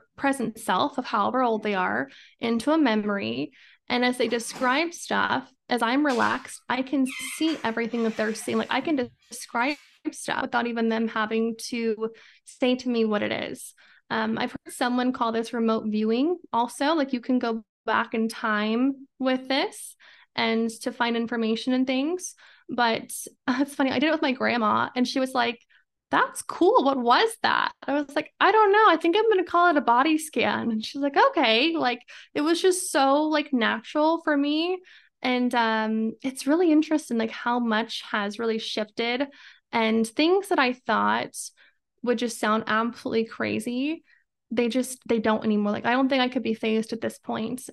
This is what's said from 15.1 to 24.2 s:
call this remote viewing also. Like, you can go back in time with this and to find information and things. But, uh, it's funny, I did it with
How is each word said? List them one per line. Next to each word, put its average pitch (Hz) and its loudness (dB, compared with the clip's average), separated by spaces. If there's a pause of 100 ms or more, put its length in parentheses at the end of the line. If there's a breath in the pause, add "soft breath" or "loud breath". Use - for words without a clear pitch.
call 233 -2
this 226 -4
remote 226 0
viewing 226 0 (160)
also. 254 0
Like, 269 0
you 247 -4
can 254 0
go 233 -4 (220)
back 220 0
in 226 0
time 226 -2 (120)
with 262 0
this 311 -4 (400 soft breath)
and 226 0 (120)
to 247 -6
find 233 -2
information 226 -2
and 254 2
things. 294 -4 (340 soft breath)
But, 226 -2 (360)
uh, 254 0
it's 277 -4
funny, 269 0
I - 0
did 294 2
it 320 2
with 320 -2